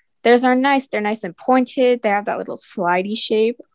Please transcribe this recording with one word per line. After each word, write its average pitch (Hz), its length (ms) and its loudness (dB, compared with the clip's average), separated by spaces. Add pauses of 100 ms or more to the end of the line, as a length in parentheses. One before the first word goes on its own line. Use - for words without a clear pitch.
(220)
theirs 240 220 4
are 254 100 4
nice. 269 340 2
They're 214 120 -4
nice 208 240 -4
and 175 120 -10
pointed. 247 680 0
They 220 80 0
have 208 160 -2
that - 120 -4
little - 180 -8
slidey 190 600 -2
shape." 220 420 0 (140)